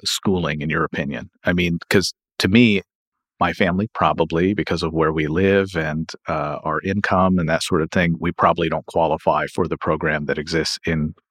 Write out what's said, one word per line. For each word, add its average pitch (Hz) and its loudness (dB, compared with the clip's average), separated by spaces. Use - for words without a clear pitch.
schooling, 82 0
in 78 -4
your 78 0
opinion? - -6
I 92 0
mean, 87 0
'cause - 2
to 98 0
me, 104 6
my 87 0
family, 92 0
probably 82 0
because 87 -2
of 82 -2
where 78 2
we 78 -2
live 95 2
and, 80 -4
uh, 73 -4
our 78 -4
income 92 2
and 80 0
that 80 0
sort 87 0
of 80 -2
thing, 92 2
we 87 -2
probably 85 2
don't 78 -4
qualify 78 0
for 82 -2
the 78 -4
program 78 -2
that 76 -2
exists 78 -4
in 78 -2